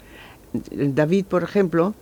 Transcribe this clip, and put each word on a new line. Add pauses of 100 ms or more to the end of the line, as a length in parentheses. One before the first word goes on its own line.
(720)
David,
por
ejemplo,